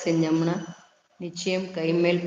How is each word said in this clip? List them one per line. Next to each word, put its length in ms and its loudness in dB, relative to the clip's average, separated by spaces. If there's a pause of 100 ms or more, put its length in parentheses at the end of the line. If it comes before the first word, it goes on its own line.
செஞ்சோம்னா 500 2 (680)
நிச்சயம் 460 -4 (100)
கைமேல் 520 2